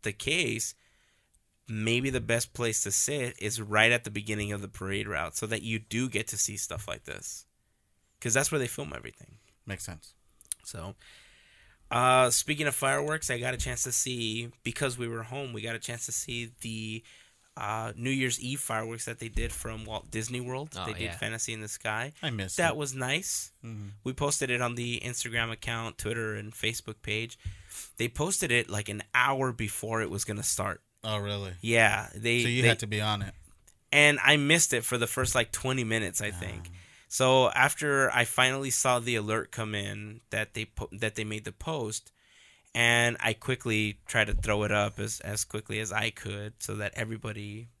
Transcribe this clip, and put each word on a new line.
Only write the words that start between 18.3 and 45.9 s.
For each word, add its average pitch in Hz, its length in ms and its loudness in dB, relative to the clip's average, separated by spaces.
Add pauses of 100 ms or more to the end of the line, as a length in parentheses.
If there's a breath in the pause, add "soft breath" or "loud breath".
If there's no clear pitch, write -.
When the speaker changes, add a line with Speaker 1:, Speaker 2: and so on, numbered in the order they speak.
Speaker 1:
Eve 131 220 -4
fireworks 113 440 -4
that 117 140 -8
they 117 80 -8
did 117 240 -2
from 110 340 -8
Walt 107 240 -8
Disney 117 300 -4
World. 127 380 -6
Speaker 3:
Oh, 92 80 -4
Speaker 1:
They 107 80 -4
did - 80 -6
Speaker 3:
yeah. 98 160 -4
Speaker 1:
Fantasy 113 340 -4
in 113 100 -6
the 107 60 -8
Sky. 117 460 -4 (100)
Speaker 2:
I 160 60 -2
missed 101 280 -2
Speaker 1:
That 170 140 4
Speaker 2:
it. 127 60 -2
Speaker 1:
was 143 160 -4
nice. 135 580 -2 (120)
Speaker 2:
Mm-hmm. 107 260 -8 (160)
Speaker 1:
We 127 80 -2
posted 143 360 0
it 123 120 2
on 120 140 0
the 120 280 -4
Instagram 117 480 -2
account, 113 460 -6
Twitter, 110 380 -2
and 107 180 -8
Facebook - 480 -4
page. 110 360 -4 (600 loud breath)
They 117 100 2
posted 160 440 0
it, 120 180 4
like, 104 180 -4
an 101 160 -6 (100)
hour 131 380 4
before 110 500 -2
it 98 80 0
was 98 140 -2
gonna 104 200 -4
start. - 380 -2 (220)
Speaker 2:
Oh, 107 140 -2
really? 101 440 -2
Speaker 1:
Yeah. 110 540 6
They, 117 280 2
Speaker 2:
So 120 40 4
you 120 140 2
Speaker 1:
they 117 80 8
Speaker 2:
had 113 100 4
to 110 80 -4
be 104 140 0
on 104 200 0
it. 98 120 -6 (580)
Speaker 1:
And 147 320 8
I 143 140 8
missed 151 340 4
it 117 140 0
for 123 120 0
the 117 100 2
first, - 280 0
like, 120 160 2
twenty 131 320 0
minutes, 110 380 0
I 104 100 -4
think. 101 400 -8
Speaker 2:
Ah. - 40 -16 (340 loud breath)
Speaker 1:
So 131 420 6
after 139 600 4
I 120 120 4
finally 131 460 2
saw 123 300 4
the 117 180 0
alert 107 340 0
come 110 240 -4
in 104 540 -6
that 107 240 -2
they 110 120 -4
po-, - 280 -8
that 107 220 -2
they 110 100 -2
made 107 180 -6
the 107 80 -8
post, - 600 -6 (600 soft breath)
and 120 460 6
I 113 140 2
quickly 107 720 0
tried 110 200 4
to 104 60 0
throw 104 300 2
it 104 80 2
up 104 260 2
as, 107 220 -4
as 107 240 -4
quickly 107 380 -6
as 101 100 -6